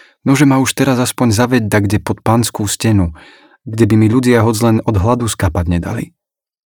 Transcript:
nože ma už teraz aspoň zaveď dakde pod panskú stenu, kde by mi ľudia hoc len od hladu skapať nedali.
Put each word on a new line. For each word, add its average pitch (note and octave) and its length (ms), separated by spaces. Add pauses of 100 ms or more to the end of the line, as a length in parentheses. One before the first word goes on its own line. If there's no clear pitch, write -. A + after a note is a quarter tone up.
(260)
nože C#3 240
ma C3+ 80
už C3 160
teraz C3+ 240
aspoň B2 320
zaveď A#2 400
dakde G#2 320
pod - 240
panskú A2 400
stenu, G2 480 (560)
kde A2 160
by A2 100
mi A2 140
ľudia B2 320
hoc A2 240
len A2 160
od A2 160
hladu A2+ 320
skapať F2+ 400
nedali. E2+ 480 (600)